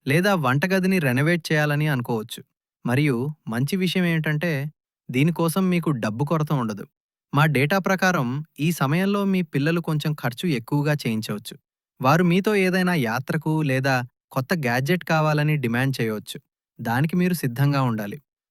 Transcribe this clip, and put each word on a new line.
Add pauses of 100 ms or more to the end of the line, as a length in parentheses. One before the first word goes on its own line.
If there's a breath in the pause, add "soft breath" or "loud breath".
లేదా
వంటగదిని
రెనోవేట్
చేయాలని
అనుకోవచ్చు. (420)
మరియు (180)
మంచి
విషయం
ఏంటంటే, (400)
దీనికోసం
మీకు
డబ్బు
కొరత
ఉండదు. (480)
మా
డేటా
ప్రకారం (160)
ఈ
సమయంలో
మీ
పిల్లలు
కొంచెం
ఖర్చు
ఎక్కువగా
చేయించవచ్చు. (440)
వారు
మీతో
ఏదైనా
యాత్రకు
లేదా (280)
కొత్త
గ్యాడ్జెట్
కావాలని
డిమాండ్
చేయవచ్చు. (400)
దానికి
మీరు
సిద్ధంగా
ఉండాలి. (300)